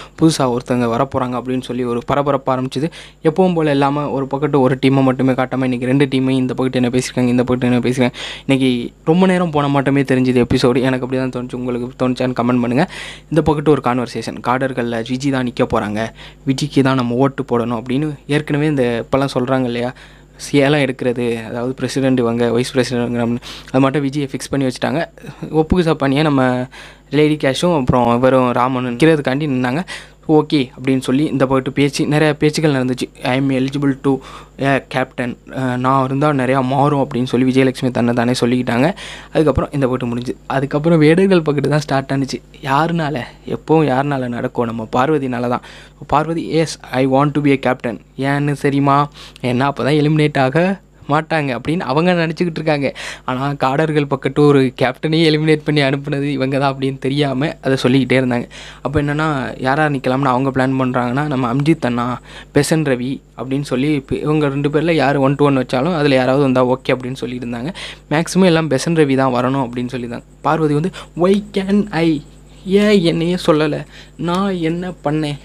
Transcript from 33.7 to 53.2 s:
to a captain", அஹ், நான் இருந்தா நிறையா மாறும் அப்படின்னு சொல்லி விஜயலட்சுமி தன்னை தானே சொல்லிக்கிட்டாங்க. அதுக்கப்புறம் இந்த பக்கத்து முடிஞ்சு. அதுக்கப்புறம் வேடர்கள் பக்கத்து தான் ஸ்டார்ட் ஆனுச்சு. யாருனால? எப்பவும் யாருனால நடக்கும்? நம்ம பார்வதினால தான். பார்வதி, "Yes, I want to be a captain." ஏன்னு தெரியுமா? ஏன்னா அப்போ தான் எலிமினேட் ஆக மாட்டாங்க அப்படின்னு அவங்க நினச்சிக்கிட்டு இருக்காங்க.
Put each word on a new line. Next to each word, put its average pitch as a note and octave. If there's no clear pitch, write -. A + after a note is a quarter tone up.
to C3+
a C3+
captain", B2+
அஹ், B2+
நான் C3
இருந்தா C#3
நிறையா C3
மாறும் C3+
அப்படின்னு A#2+
சொல்லி B2+
விஜயலட்சுமி C3
தன்னை A#2+
தானே A#2+
சொல்லிக்கிட்டாங்க. B2
அதுக்கப்புறம் D3+
இந்த C#3
பக்கத்து B2+
முடிஞ்சு. B2
அதுக்கப்புறம் D3
வேடர்கள் E3+
பக்கத்து C#3+
தான் D3+
ஸ்டார்ட் C3+
ஆனுச்சு. C3
யாருனால? D3+
எப்பவும் D3+
யாருனால C3
நடக்கும்? A#2+
நம்ம A2+
பார்வதினால C3
தான். A#2+
பார்வதி, D3+
"Yes, D#3+
I C3
want C3+
to D3
be C#3+
a C3+
captain." B2+
ஏன்னு C#3+
தெரியுமா? C#3
ஏன்னா B2
அப்போ C#3
தான் C3
எலிமினேட் D3+
ஆக E3
மாட்டாங்க D3
அப்படின்னு D3
அவங்க D#3+
நினச்சிக்கிட்டு E3
இருக்காங்க. D3+